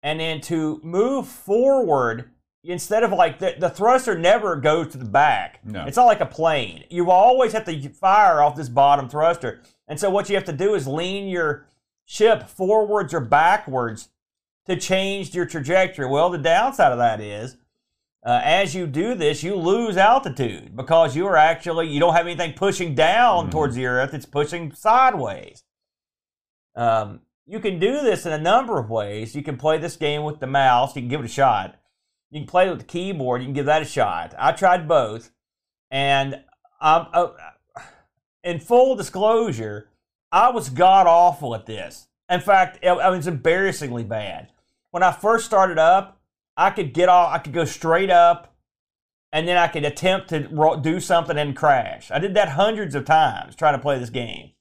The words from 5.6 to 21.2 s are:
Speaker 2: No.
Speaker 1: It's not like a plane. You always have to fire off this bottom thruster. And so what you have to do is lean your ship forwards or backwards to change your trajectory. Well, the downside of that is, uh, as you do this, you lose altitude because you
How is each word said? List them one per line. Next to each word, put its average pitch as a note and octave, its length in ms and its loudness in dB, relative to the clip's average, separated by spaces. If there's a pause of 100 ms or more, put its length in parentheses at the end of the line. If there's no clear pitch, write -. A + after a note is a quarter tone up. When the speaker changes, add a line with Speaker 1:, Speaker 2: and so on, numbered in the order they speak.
Speaker 2:
No. G2 220 -10
Speaker 1:
It's C#3 120 -4
not B3 80 6
like A3 160 4
a D#3 40 0
plane. C#3 640 -4
You F3 220 0
always A#3+ 420 6
have A3 120 -4
to D3 240 -10
fire F#3+ 520 4
off D3 140 2
this C#3+ 140 -10
bottom C#3 400 4
thruster. D#3 520 -2 (260)
And D3 120 -12
so G3+ 100 0
what G3 200 -2
you G3+ 60 0
have F#3+ 100 -2
to E3 80 -10
do F#3+ 200 -2
is C3+ 140 -4
lean F#3 400 -6
your D#3+ 400 -4 (380)
ship G#3+ 440 2
forwards G3+ 640 0
or E3 60 0
backwards C3 920 0 (560)
to F#3 100 -2
change F#3+ 600 -4
your F3 100 -2
trajectory. E3 640 -2
Well, D3 220 2
the F3+ 80 -6
downside E3+ 540 2
of A#2+ 60 -2
that A2+ 240 0
is, G#2 360 -12 (680)
uh, A#2+ 180 0
as E3+ 320 0
you F3+ 120 -6
do F3 280 -4
this, D3+ 280 -2
you F#3+ 120 -6
lose G3 400 -2
altitude C#3+ 800 0
because D3 400 2
you F3 120 -2